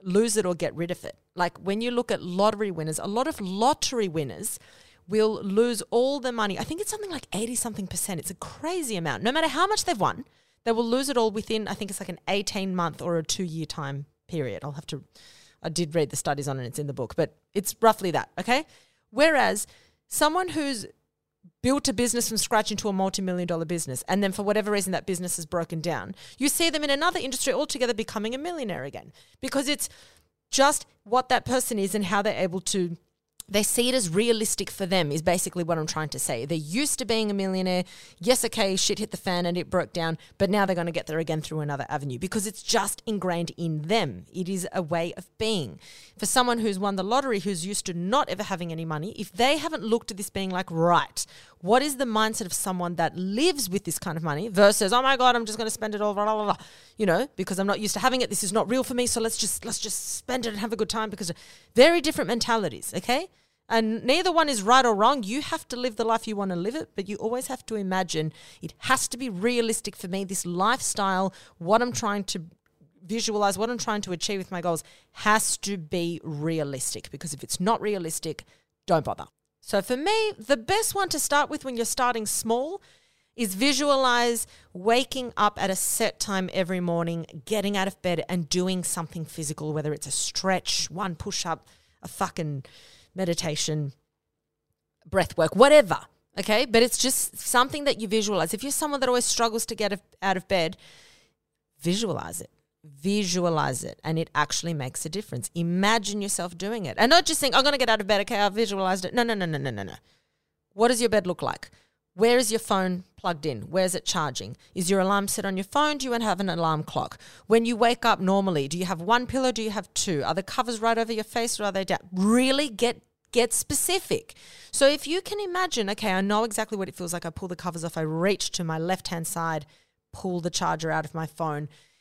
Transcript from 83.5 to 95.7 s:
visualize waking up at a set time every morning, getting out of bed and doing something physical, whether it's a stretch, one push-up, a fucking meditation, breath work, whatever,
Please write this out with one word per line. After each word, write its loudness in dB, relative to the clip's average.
visualize 2
waking 0
up 2
at 2
a -2
set 0
time -2
every -2
morning, -2
getting 0
out 2
of -8
bed 0
and -2
doing 0
something -6
physical, -6
whether -2
it's -10
a -10
stretch, -2
one -6
push-up, -6
a -12
fucking -4
meditation, -2
breath 0
work, 4
whatever, 8